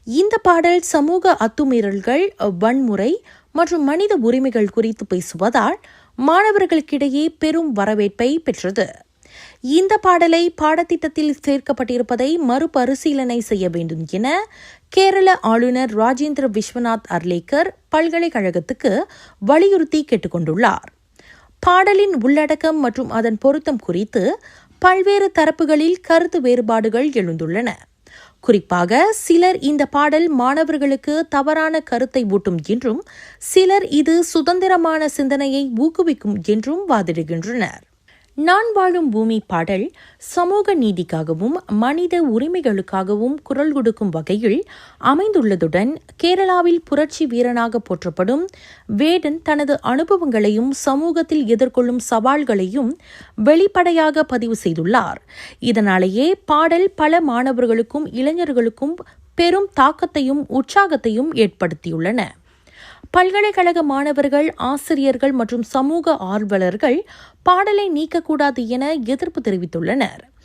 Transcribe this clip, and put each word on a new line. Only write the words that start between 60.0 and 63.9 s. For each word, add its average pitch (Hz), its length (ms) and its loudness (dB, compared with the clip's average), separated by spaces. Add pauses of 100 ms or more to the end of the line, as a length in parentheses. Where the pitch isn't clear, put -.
உற்சாகத்தையும் 269 840 0
ஏற்படுத்தியுள்ளன. 180 880 -2 (880)
பல்கலைக்கழக 370 720 2
மாணவர்கள், 285 720 0